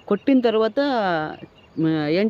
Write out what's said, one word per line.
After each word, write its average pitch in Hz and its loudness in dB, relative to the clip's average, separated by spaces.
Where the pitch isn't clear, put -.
కొట్టిన 254 2
తర్వాత, 220 0
"మ-, 160 0
ఏం 190 0